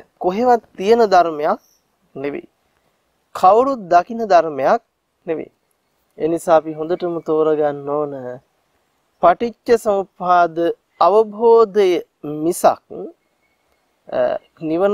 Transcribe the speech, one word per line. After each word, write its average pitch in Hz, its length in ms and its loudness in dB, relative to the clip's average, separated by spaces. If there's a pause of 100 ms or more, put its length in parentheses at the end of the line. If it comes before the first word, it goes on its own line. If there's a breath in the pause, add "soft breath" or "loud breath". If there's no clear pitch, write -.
(160)
කොහෙවත් 226 560 0
තියෙන 220 300 0
ධර්මයක් 175 580 2 (560)
නෙවෙයි. 139 320 -10 (880)
කවුරුත් 233 460 2
දකින 180 400 0
ධර්මයක් 165 600 0 (440)
නෙවෙයි. 160 260 -8 (640)
ඒ 156 100 -4
නිසා 165 300 0
අපි 156 160 -2
හොඳටම 170 460 -6
තෝරගන්න 151 720 -2
ඕන 147 240 -4 (1080)
පටිච්ච 190 440 -2 (100)
සමුප්පාද 180 800 -2 (400)
අවබෝධය 208 920 2 (460)
මිසක්, 151 460 0 (1300)
අ, 127 120 -6 (380)
නිවන 170 360 -2